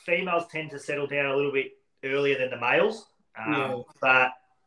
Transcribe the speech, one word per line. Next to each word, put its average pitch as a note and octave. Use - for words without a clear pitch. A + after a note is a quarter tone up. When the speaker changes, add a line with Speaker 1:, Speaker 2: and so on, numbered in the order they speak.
Speaker 1:
females F3
tend D#3
to C#3
settle C#3+
down C#3+
a C#3
little C#3+
bit C3+
earlier C#3
than B2+
the A#2+
males. D3+
Um, A2
Speaker 2:
Yeah. A#2+
Speaker 1:
but C3